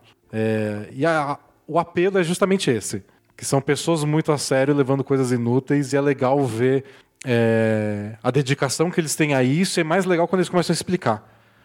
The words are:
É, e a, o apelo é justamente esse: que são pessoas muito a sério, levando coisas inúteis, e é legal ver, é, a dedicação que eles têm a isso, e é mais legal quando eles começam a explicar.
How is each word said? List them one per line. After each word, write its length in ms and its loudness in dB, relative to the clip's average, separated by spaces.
É, 600 -2
e 120 -4
a, 340 0
o 120 -2
apelo 400 0
é 60 4
justamente 460 0
esse: 320 -4
que 80 -14
são 160 0
pessoas 440 0
muito 280 0
a 60 0
sério, 360 2
levando 300 0
coisas 280 0
inúteis, 600 0
e 40 0
é 40 2
legal 460 2
ver, 380 0
é, 960 0
a 80 0
dedicação 600 0
que 100 -2
eles 140 -4
têm 200 0
a 80 4
isso, 360 0
e 40 4
é 20 -4
mais 200 2
legal 240 2
quando 120 0
eles 80 0
começam 240 0
a 40 0
explicar. 580 -4